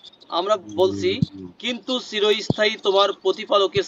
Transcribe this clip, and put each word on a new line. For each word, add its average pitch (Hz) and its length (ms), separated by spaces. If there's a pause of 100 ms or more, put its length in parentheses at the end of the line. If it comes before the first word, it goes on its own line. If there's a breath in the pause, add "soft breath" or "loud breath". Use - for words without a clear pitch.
(280)
আমরা 196 280
বলছি, 190 640 (380)
কিন্তু 247 420
চিরস্থায়ী 214 840
তোমার 196 300
প্রতিপালকের 196 760